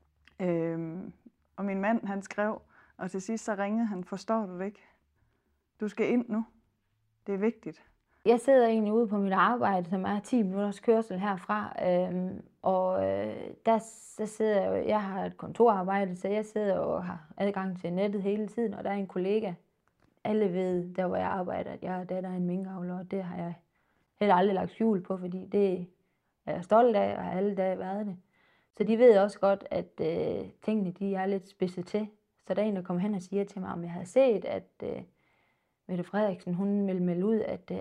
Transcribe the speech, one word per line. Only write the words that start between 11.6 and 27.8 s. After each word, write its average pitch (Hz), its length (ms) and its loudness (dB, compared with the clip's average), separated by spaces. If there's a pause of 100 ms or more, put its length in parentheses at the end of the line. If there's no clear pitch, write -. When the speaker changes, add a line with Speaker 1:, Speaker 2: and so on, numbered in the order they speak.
Speaker 2:
øhm, 180 540 0 (200)
og, 185 480 2
øh, - 260 -2 (300)
der, 226 120 4 (380)
så 214 100 -4
sidder 214 340 2
jeg 190 100 0
jo, 190 180 0
jeg 214 140 2
har 190 220 -4
et 180 120 -8
kontorarbejde, 196 800 2
så 190 120 -4
jeg 214 180 -2
sidder 208 320 -2
og 160 260 -2
har 180 220 -10 (100)
adgang 190 440 -4
til 175 120 -6
nettet 202 300 0
hele 208 240 -2
tiden, 214 280 -4
og - 100 -8
der 196 60 -2
er 202 40 -2
en 196 120 -4
kollega. 190 480 -2 (720)
Alle 214 280 2
ved, 180 420 0
der 185 120 0
hvor 190 100 -2
jeg 185 100 0
arbejder, 185 440 -4
at - 120 -12
jeg 185 180 -6
er 185 40 -8
datter 185 260 -6
af 185 60 -6
en 180 100 0
minkavler, 180 520 -4
og 185 120 -12
det 196 140 -4
har 175 120 -8
jeg 170 180 -6 (640)
heller 202 140 6
aldrig 190 200 6
lagt 180 160 -2
skjul 220 320 0
på, 190 140 -6
fordi 185 300 -8
det 190 420 0 (580)
er 151 60 -2
jeg 175 120 -6
stolt 220 320 6
af, 202 200 0
og - 80 -6
har 180 80 -6
alle 196 220 0
dage 185 240 -2
været 196 280 -6